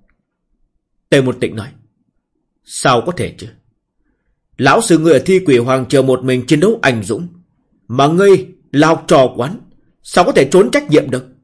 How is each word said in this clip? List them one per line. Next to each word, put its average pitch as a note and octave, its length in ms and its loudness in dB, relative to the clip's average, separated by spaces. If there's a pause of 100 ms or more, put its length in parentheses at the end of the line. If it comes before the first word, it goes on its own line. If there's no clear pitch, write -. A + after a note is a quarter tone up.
(1080)
Tề C#3 140 2
Môn B2+ 180 -4
Tịnh E2+ 160 -6
nói. G#2 160 -12 (920)
"Sao B2 420 -2
có F3 60 -4
thể G#2+ 260 -10
chứ? - 100 -16 (1080)
Lão C3 260 2
sư E3 160 2
ngươi D#3+ 140 2
ở B2+ 140 2
thi F#3 200 2
quỷ C3 120 2
Hoàng B2+ 300 -2
Triều C3+ 140 2
một C3 220 -2
mình B2+ 220 -4
chiến D3+ 140 0
đấu A3 220 0
anh A#2 200 -2
dũng, A#2 260 -8 (600)
mà C3+ 180 0
ngươi F#3 420 2 (240)
là D3+ 160 2
học E3 200 -2
trò C3 280 4
của A#2+ 60 -4
hắn, E3+ 180 -8 (420)
sao - 220 0
có C#4+ 80 0
thể - 200 2
trốn G#3 180 2
trách C#4+ 200 -4
nhiệm D3 200 2
được? B2+ 160 -8 (180)